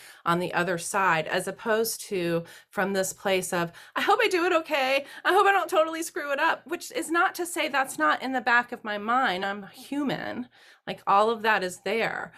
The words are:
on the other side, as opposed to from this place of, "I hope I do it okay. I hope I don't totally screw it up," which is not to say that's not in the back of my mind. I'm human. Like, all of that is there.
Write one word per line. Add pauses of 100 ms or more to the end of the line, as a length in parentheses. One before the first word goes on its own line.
(260)
on
the
other
side,
as
opposed
to (260)
from
this
place
of, (240)
"I
hope
I
do
it
okay. (180)
I
hope
I
don't
totally
screw
it
up,"
which
is
not
to
say
that's
not
in
the
back
of
my
mind.
I'm
human. (380)
Like,
all
of
that
is
there.